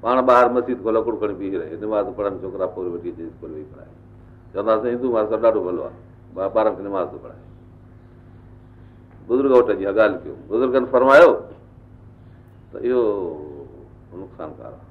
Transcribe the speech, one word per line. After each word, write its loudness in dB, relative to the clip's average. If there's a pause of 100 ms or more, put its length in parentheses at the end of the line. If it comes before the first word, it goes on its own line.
پاڻ 2
ٻاهر 6
مسجد -2
کان -2
لڪڙ 0
کڻي -4
بيهي -6
رهي، -8
نماز -2 (100)
پڙهن -4
ڇوڪرا، -6
پوري -8
وٺي -10
اچي -14
اسڪول -16
ويهي -14 (100)
پڙهائن. -20 (600)
چوندا، 0
"اسان 0
هندو -2
ماستر 0
ڏاڍو 2
ڀلو -4
آهي، -12 (400)
ٻا-، -4
ٻارن 2
کي -12
نماز -6
ٿو -16
پڙهائي." -20 (1900)
بزرگ 2
وٽ 6
جي -4
اها -2
ڳالهه 4
ڪيو. -12 (120)
بزرگن 0
فرمايو 8 (1300)
ته -14
اهو -2 (760)
نقصانڪار -16
آهي. -18